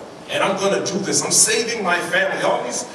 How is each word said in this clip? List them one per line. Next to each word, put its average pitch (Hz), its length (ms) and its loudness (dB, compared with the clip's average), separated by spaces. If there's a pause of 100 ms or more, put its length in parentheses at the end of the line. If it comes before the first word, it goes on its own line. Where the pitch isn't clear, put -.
(300)
and - 140 0
I'm - 140 2
gonna - 280 2
do 180 140 -2
this. - 260 0
I'm - 60 -2
saving 226 520 2
my 175 140 2 (140)
family." 190 320 0
All - 200 2
these - 320 -4